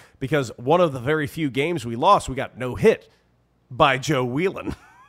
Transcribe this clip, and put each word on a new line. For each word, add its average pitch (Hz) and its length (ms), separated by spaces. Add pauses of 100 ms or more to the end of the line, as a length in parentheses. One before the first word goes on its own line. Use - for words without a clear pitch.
(200)
because 139 380
one 151 240
of 160 120
the 131 60
very 147 280
few 151 240
games 143 340
we 117 100
lost, 165 320
we 131 60
got 120 240
no 123 160
hit 196 340 (640)
by 131 300
Joe 131 260
Whelan. 135 500 (340)